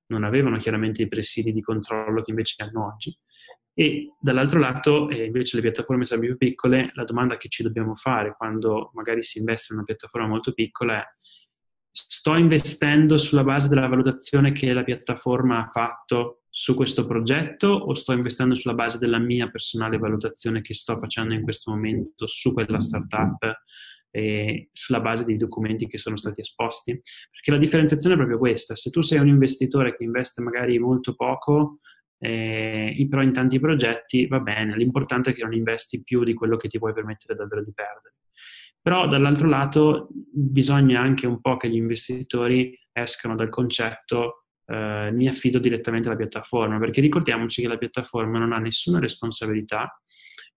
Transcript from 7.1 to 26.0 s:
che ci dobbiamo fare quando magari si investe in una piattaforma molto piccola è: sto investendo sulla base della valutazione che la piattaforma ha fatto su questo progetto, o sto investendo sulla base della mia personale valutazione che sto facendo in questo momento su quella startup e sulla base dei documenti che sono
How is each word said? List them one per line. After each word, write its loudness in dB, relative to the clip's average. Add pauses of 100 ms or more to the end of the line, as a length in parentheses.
che -16
ci -8
dobbiamo -2
fare -2
quando -4
magari -2
si -10
investe -4
in -6
una -8
piattaforma -6
molto -2
piccola -2
è: -8 (880)
sto -2
investendo 6
sulla 4
base 2
della 4
valutazione 2
che 0
la 0
piattaforma 0
ha -6
fatto -4
su -2
questo 0
progetto, 0
o 0
sto -4
investendo 0
sulla -4
base -2
della 2
mia 0
personale -4
valutazione -4
che -10
sto -6
facendo -4
in -4
questo -6
momento -4
su -2
quella -2
startup -2 (500)
e -4
sulla -2
base -2
dei 0
documenti -4
che -12
sono -6